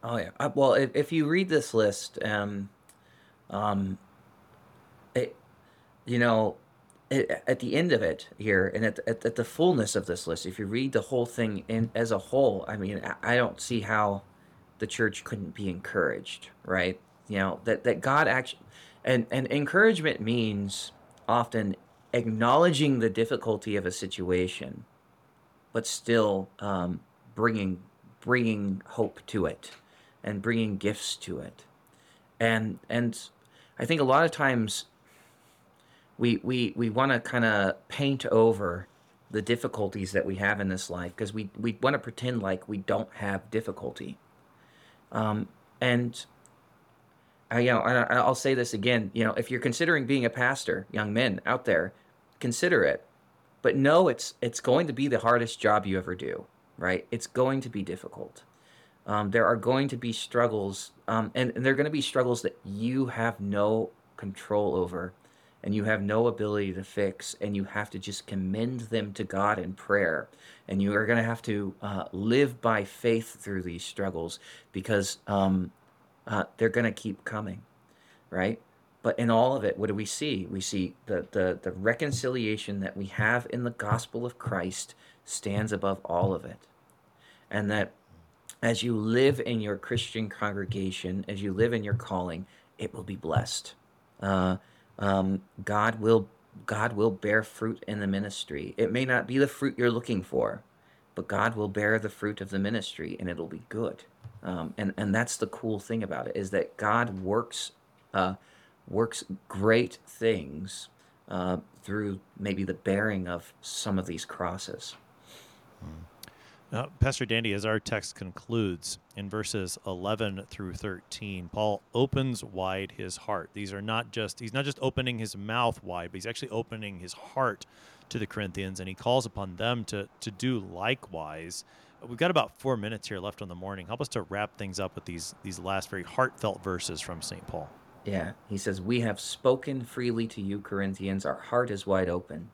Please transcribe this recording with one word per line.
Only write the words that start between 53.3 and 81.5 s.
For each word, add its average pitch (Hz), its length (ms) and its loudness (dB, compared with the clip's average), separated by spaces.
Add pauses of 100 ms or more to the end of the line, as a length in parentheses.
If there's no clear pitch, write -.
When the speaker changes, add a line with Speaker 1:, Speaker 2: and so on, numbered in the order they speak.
Speaker 1:
But 127 160 4
know 156 320 8
it's, - 320 -4
it's 117 180 -2
going 151 280 4
to 143 60 -2
be 135 140 0
the 123 120 4
hardest 117 420 2
job 104 240 4
you 95 120 0
ever 90 160 -4
do, 69 320 -6 (320)
right? 90 320 0
It's 117 180 -4
going 131 340 2
to 131 80 -8
be 104 140 -4
difficult. - 600 -10 (600)
Um, 104 260 0
there 110 140 6
are 107 100 6
going 131 320 2
to 135 80 -4
be 120 160 -4
struggles, 110 800 0 (160)
um, 113 280 0
and, 127 200 0
and 127 100 -2
there 135 60 6
are 135 60 4
gonna 143 120 2
be 151 120 -2
struggles 123 400 2
that - 240 -4
you 117 400 0
have 117 340 -2
no 104 520 2 (260)
control 101 580 -2
over, 90 380 -2 (500)
and 98 100 -2
you 107 120 2
have 107 160 2
no 107 260 2
ability 104 460 0
to 95 100 -8
fix, - 560 -4
and 101 160 -2
you 98 80 0
have 104 280 -6
to - 80 -8
just 98 280 -10
commend 107 540 -2
them 107 320 -4
to 110 100 -6
God 101 340 2
in 90 140 -6
prayer. 170 560 2 (400)
And 98 140 2
you 101 120 4
are 107 120 4
gonna 117 180 4
have 113 200 -2
to, 101 380 -2
uh, 98 300 -4
live 120 480 4
by 110 240 2
faith 113 560 0
through 98 220 -4
these 87 240 -8
struggles 85 540 -4 (340)
because, 98 540 0
um, 95 440 4 (560)
uh, 107 160 0 (140)
they're 113 100 4
gonna 117 240 2
keep 98 320 -8
coming, 107 380 -8 (680)
right? 92 300 0 (420)
But - 160 2
in 117 120 2
all 120 260 6
of 113 80 -2
it, 101 140 0
what 101 100 0
do 101 80 0
we 107 100 -2
see? 104 460 -4
We 98 80 -4
see 92 360 -2 (100)
the, 92 260 -2
the, 92 300 2